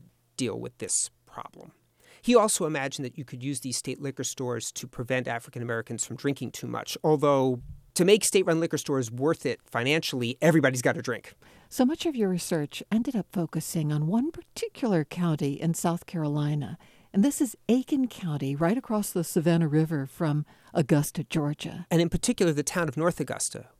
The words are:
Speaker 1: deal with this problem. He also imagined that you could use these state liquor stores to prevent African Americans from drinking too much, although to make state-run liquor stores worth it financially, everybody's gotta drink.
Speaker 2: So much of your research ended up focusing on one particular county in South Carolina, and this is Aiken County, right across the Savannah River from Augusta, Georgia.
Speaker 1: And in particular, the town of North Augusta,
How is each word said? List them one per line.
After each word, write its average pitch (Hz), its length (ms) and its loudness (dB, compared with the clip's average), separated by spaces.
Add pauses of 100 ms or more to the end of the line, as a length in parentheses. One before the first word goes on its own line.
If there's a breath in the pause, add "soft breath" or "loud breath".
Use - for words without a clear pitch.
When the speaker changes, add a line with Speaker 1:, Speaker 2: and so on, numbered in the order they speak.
(380)
Speaker 1:
deal 117 220 -4
with 120 200 -10
this - 320 -4 (160)
problem. - 460 -18 (500 soft breath)
He 240 120 4
also 214 300 4
imagined 139 400 -4
that 123 140 -10
you 135 60 -10
could 123 180 -12
use 139 160 -4
these 127 180 -6
state - 240 -8
liquor 139 220 -6
stores 123 500 -6
to - 140 -12
prevent 127 400 -4
African 120 340 -8
Americans 117 420 -6
from - 120 -8
drinking 131 360 -4
too - 140 -10
much, 117 380 -8
although 139 580 4 (320)
to 180 120 4
make 202 180 8
state-run 175 360 4
liquor 160 200 0
stores 131 320 -2
worth 139 340 0
it 123 180 0
financially, 127 800 0
everybody's 139 400 6
gotta 143 220 0
drink. - 320 -8 (340 loud breath)
Speaker 2:
So - 160 2
much 320 220 0
of 302 80 -2
your 214 140 2
research 170 520 -2 (100)
ended - 240 0
up 190 160 -2
focusing 160 600 -2
on 151 160 0
one 240 240 0
particular 220 760 -2
county 156 560 -2
in 160 140 0
South 170 320 -2
Carolina, 147 720 -2 (340 soft breath)
and 196 100 4
this 285 160 2
is 269 160 0 (140)
Aiken 254 380 2
County, 139 480 -4
right 175 240 2
across 214 320 -2
the 175 120 0
Savannah 165 440 4
River 156 400 2
from 151 400 -2 (260 soft breath)
Augusta, 147 500 2
Georgia. 165 680 -4
Speaker 1:
And 170 100 4
in 175 80 2
particular, 175 420 2
the 143 120 0
town 165 260 -2
of 135 80 -6
North 165 220 0
Augusta, - 480 -6 (120)